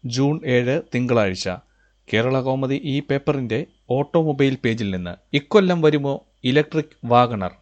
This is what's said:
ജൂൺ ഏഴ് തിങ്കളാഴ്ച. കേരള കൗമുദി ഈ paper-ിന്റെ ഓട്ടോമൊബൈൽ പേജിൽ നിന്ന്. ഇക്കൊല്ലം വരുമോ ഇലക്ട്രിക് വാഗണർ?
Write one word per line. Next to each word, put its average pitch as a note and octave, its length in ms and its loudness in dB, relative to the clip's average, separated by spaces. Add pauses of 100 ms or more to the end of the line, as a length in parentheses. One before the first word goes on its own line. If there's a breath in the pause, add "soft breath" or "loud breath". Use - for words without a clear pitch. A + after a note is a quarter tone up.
ജൂൺ C3+ 420 0
ഏഴ് B2+ 420 2
തിങ്കളാഴ്ച. A#2 580 0 (640)
കേരള B2+ 320 0
കൗമുദി C3+ 440 -2
ഈ C#3 160 -2
paper-ിന്റെ C#3 580 -2 (320)
ഓട്ടോമൊബൈൽ C#3 680 0
പേജിൽ A2+ 340 -2
നിന്ന്. F2 240 -6 (180)
ഇക്കൊല്ലം F3+ 480 2
വരുമോ D3 340 2 (300)
ഇലക്ട്രിക് D3 600 0
വാഗണർ? A#2 580 2